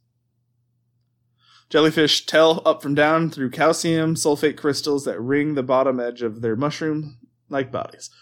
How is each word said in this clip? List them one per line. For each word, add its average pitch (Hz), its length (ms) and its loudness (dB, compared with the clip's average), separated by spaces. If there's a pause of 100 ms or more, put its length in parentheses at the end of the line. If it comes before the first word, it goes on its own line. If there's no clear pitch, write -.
(1700)
Jellyfish 156 560 2
tell 160 400 4
up 156 180 0
from 143 120 -2
down 156 340 2
through 135 200 -6
calcium 160 680 0
sulfate 147 420 0
crystals 143 480 -2
that 104 160 -6
ring 147 340 -2
the 135 80 -2
bottom 127 380 0
edge 120 200 -8
of 113 200 -6
their 113 160 -2
mushroom-like 147 1120 -6
bodies. - 380 -10 (120)